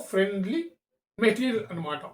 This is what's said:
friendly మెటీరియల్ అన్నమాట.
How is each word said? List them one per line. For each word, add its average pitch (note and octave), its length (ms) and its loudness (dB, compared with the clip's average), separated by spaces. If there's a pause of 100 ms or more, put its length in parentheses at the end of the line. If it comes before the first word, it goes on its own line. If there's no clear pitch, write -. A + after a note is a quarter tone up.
friendly G3+ 520 0 (580)
మెటీరియల్ A3+ 520 4
అన్నమాట. D3+ 320 -4 (120)